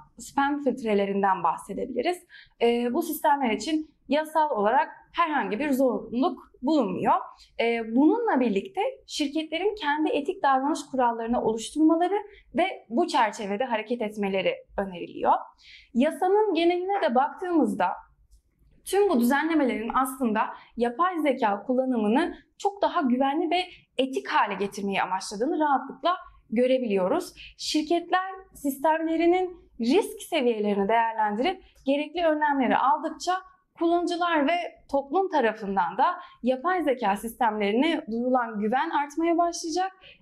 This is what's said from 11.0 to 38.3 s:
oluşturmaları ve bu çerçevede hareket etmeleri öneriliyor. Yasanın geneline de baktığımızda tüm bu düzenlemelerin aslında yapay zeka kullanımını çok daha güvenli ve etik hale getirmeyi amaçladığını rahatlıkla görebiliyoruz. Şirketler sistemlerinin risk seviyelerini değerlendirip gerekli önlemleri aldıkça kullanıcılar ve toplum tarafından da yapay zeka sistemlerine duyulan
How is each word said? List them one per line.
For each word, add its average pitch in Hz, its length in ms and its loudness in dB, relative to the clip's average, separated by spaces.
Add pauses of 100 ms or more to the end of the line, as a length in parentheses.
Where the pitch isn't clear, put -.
oluşturmaları 311 720 2 (380)
ve 359 340 -2
bu 277 180 0
çerçevede 214 580 0
hareket 233 380 -4
etmeleri 196 520 -2 (240)
öneriliyor. 180 560 -2 (600)
Yasanın 370 600 2
geneline 359 560 0
de 233 40 0
baktığımızda 262 720 0 (960)
tüm 403 240 4
bu 294 120 4
düzenlemelerin 262 720 2
aslında 254 460 0 (360)
yapay 320 420 0
zeka 240 440 0
kullanımını 262 720 0 (240)
çok 392 240 -4
daha 330 200 0
güvenli 277 480 0
ve 359 140 0 (340)
etik 269 300 -4
hale 233 260 0
getirmeyi 196 480 -4
amaçladığını 208 560 -4
rahatlıkla 294 580 0 (340)
görebiliyoruz. 247 840 0 (240)
Şirketler 339 760 -2 (220)
sistemlerinin 330 1120 0 (160)
risk 302 420 2
seviyelerini 208 680 0
değerlendirip 226 720 0 (240)
gerekli 302 380 0
önlemleri 294 520 2
aldıkça 302 560 0 (460)
kullanıcılar 339 680 2
ve 320 60 2 (380)
toplum 277 400 0
tarafından 202 680 0
da 339 160 2 (280)
yapay 285 400 0
zeka 240 340 0
sistemlerine 226 920 0
duyulan 233 500 0